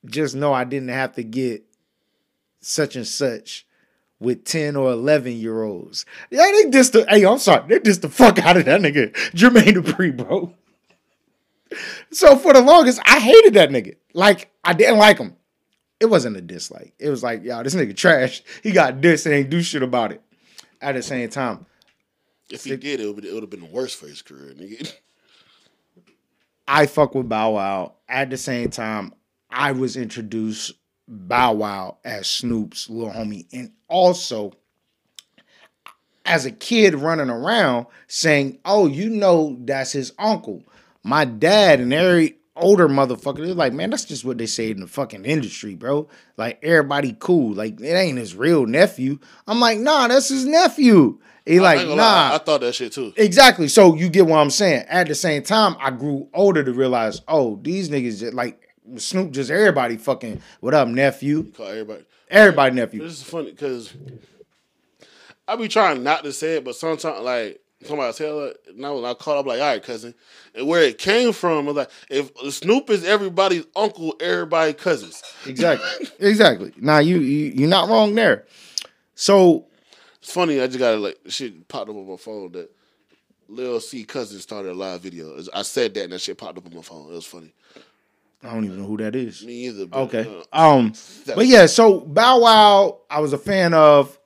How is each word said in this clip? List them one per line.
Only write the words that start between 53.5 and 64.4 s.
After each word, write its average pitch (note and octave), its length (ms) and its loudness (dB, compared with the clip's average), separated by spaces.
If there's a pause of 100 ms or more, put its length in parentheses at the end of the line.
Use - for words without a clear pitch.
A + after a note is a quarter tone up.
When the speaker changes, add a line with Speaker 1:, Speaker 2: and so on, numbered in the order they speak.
Speaker 1:
So F3 280 6
you E3+ 140 -4
get F3 180 4
what D#3+ 100 2
I'm D3 140 2
saying. E3 360 0
At E3+ 200 -2
the D3 80 -6
same D3+ 260 -4
time, G3+ 380 0
I C3+ 100 -4
grew C#3 460 -8
older F3 280 2
to B2+ 80 -4
realize, B2 560 -2
"Oh, B2+ 360 -2
these F3 260 -8
niggas B2 300 -6
just," A2+ 160 -10
like, A#2+ 240 -10 (380)
Snoop F#3 340 -8
just C3 200 -8
everybody C#3+ 460 0
fucking, A#2 440 -8 (180)
"What B2+ 140 -4
up, C#3 140 2
nephew?" C3+ 560 -2
Speaker 2:
He - 80 -16
call G#2+ 160 -18
everybody. G#2 360 -14 (260)
Speaker 1:
Everybody D3 460 6
nephew. A2+ 280 -6
Speaker 2:
This E3 100 -14
is C3+ 100 -20
funny C#3 300 -12
'cause B2+ 400 -12 (1500)